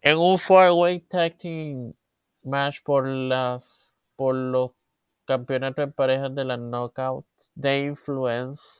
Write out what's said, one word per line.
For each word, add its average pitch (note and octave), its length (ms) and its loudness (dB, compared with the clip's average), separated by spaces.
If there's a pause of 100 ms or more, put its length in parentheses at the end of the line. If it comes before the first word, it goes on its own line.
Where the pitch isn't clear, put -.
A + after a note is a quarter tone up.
En D3+ 160 4
un F3+ 220 4
four-way F3+ 600 6
tag E3+ 360 -2
team D3+ 560 -10 (480)
match C#3 420 -4
por C#3 220 2
las, C3 840 -4 (240)
por C3 180 0
los B2+ 380 -2 (540)
campeonatos C3 580 -2
en C#3+ 80 -6
parejas C3+ 420 -2
de C3+ 120 -6
la B2+ 100 -4
Knockouts B2 720 -8 (260)
de C#3 260 -2
Influence C3+ 840 -6 (160)